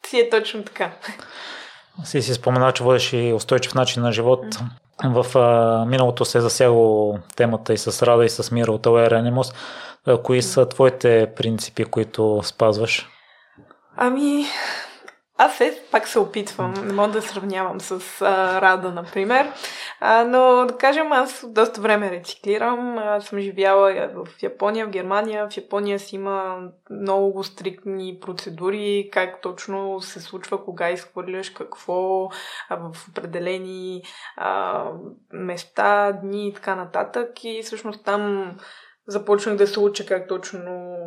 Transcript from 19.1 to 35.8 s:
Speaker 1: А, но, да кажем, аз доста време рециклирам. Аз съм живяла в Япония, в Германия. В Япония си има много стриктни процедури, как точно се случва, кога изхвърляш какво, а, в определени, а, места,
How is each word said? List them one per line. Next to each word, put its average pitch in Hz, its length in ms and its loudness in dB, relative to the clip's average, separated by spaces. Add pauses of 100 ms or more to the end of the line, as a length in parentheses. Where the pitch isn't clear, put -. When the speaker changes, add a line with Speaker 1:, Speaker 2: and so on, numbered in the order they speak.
Speaker 1:
А, 226 240 4
но, 247 420 6
да 240 100 -4
кажем, 294 360 2
аз 254 360 0
доста 220 320 0
време 208 300 2
рециклирам. 226 880 -4
Аз 208 280 -2
съм 202 120 -8
живяла 196 760 2
в - 280 -12
Япония, 214 440 -4
в 208 40 -10
Германия. 208 580 -2
В 208 80 -12
Япония 202 420 -4
си 196 180 -12
има 196 420 -6 (320)
много 196 540 -2
стриктни 185 760 -10
процедури, 202 920 -4
как 185 300 -2
точно 196 580 -8
се 185 200 -16
случва, 196 440 -8
кога 175 260 -4
изхвърляш 185 600 -10
какво, 190 800 -4 (400)
а, - 80 -6
в 165 340 -14
определени, 185 920 -8 (340)
а, 95 480 -4 (480)
места, 202 800 0